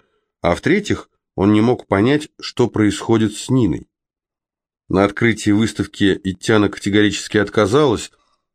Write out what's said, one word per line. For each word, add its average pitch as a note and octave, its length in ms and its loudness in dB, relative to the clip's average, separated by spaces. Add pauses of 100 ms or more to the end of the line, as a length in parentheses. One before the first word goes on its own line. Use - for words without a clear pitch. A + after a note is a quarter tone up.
(400)
А F2 120 2
в-третьих, F#3 560 -2 (260)
он G2+ 180 2
не G#2+ 80 4
мог A#2+ 260 0
понять, B2 400 0 (140)
что - 260 -2
происходит A2 680 0
с - 140 -14
Ниной. A2 380 0 (1000)
На G2 160 2
открытии G#2 460 0
выставки G2+ 760 0
Итяна G#2 420 0
категорически G2+ 720 -2
отказалась. G#2+ 760 0 (440)